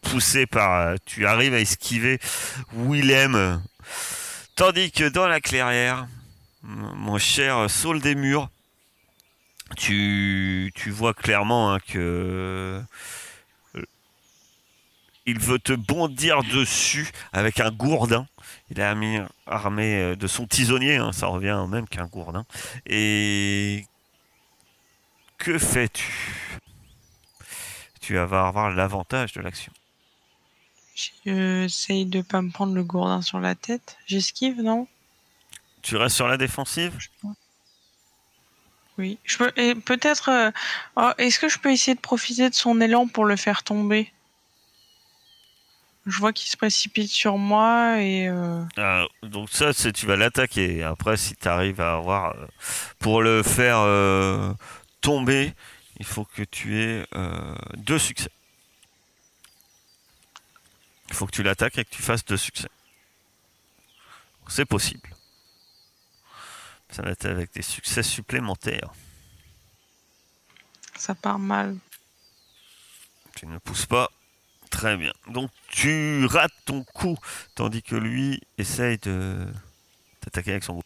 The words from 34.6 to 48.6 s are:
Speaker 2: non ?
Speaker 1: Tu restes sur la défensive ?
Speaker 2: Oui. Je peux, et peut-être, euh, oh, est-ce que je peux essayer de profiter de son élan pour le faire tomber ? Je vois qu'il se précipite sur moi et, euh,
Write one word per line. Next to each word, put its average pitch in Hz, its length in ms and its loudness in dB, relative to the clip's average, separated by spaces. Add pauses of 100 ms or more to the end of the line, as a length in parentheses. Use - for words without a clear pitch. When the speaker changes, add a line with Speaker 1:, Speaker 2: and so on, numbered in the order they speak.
Speaker 2:
non ? 226 260 0 (920)
Speaker 1:
Tu - 140 -4
restes 117 200 2
sur 123 100 2
la 127 100 4
défensive ? 139 640 -2 (2000)
Speaker 2:
Oui. 190 260 -4
Je - 160 -4
peux, 247 160 4
et 240 220 2
peut-être, 254 520 0
euh, 233 220 6 (460)
oh, 240 220 4
est-ce 247 200 4
que 311 100 2
je 294 100 0
peux 277 120 2
essayer 262 240 4
de 247 60 -6
profiter 247 500 2
de 247 40 -12
son 233 260 4
élan 233 260 6
pour 220 200 2
le 202 100 4
faire 202 260 0
tomber ? 208 500 0 (1900)
Je 190 120 -4
vois 214 140 2
qu'il - 180 -6
se - 60 -4
précipite 214 560 -2
sur 202 260 2
moi 220 640 4
et, 190 240 0
euh, 175 380 -2 (140)